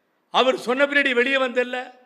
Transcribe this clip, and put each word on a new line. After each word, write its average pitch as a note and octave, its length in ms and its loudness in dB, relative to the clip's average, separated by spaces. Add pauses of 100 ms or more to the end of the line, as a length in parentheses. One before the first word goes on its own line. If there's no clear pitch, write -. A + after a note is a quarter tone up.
(340)
அவர் B3 240 2
சொன்ன C4 280 0
பின்னாடி C#4+ 280 2
வெளியே B3 240 2
வந்தல்ல, B3 400 -2 (280)